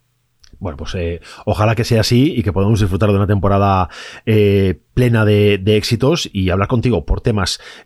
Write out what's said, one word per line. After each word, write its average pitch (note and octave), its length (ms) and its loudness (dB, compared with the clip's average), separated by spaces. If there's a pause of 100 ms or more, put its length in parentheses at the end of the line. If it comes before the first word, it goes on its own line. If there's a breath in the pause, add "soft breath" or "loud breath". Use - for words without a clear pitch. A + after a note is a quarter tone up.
(600)
Bueno, D#2 160 -8
pues, - 200 -10
eh, E2+ 240 -6 (240 loud breath)
ojalá G#2+ 320 -2
que A#2 80 -2
sea A2+ 160 0
así B2 360 2
y A#2+ 60 0
que G#2 100 -4
podamos G2 280 0
disfrutar G2 300 0
de G2+ 60 2
una G2+ 120 0
temporada, G2 600 0 (360 loud breath)
eh, G2+ 540 2 (120)
plena A#2 320 2
de, G#2 340 4
de G2+ 180 2
éxitos A#2+ 560 0
y F#2 180 -2
hablar G2 160 0
contigo A2+ 400 -2
por - 140 -2
temas, G#2+ 400 -2 (260 loud breath)